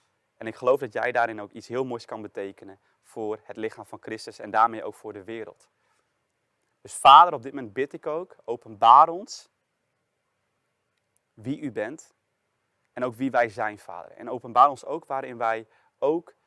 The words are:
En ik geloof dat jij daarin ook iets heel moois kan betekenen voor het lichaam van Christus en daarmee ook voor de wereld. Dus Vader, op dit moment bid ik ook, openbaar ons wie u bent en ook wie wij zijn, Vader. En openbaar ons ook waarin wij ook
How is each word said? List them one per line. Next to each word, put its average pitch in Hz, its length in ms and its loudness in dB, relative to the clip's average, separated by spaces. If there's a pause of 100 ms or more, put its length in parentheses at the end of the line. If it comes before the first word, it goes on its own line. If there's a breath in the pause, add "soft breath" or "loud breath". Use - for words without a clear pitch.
(380)
En 113 100 -14
ik 110 80 -12
geloof 131 240 0
dat 127 140 -10
jij 120 180 -4
daarin 117 300 -2
ook 104 100 -14
iets - 160 -20
heel 127 180 -4
moois 120 200 -10
kan 110 160 -14
betekenen 98 580 -14 (240)
voor 107 400 -8
het - 140 -16
lichaam 110 280 -10
van - 160 -18
Christus - 380 -14
en 104 120 -14
daarmee 110 320 2
ook 104 120 -12
voor 107 180 -16
de 98 100 -18
wereld. 110 460 -16 (1120)
Dus - 140 -18
Vader, 156 380 10
op 131 80 -8
dit 135 120 -14
moment 123 200 -12
bid 131 200 -6
ik - 120 -18
ook, 160 300 -10 (100)
openbaar 117 640 6
ons - 400 -14 (1800)
wie 131 260 -10
u 147 120 -10
bent 113 420 -10 (800)
en 127 100 -6
ook 127 120 -6
wie 127 160 -4
wij 120 180 2
zijn, 107 300 -8
Vader. 87 320 -18
En 117 180 -16
openbaar 123 400 -6
ons 135 160 -12
ook 156 200 -12
waarin 135 320 -12
wij 113 300 -6 (300 soft breath)
ook 156 360 -4 (120)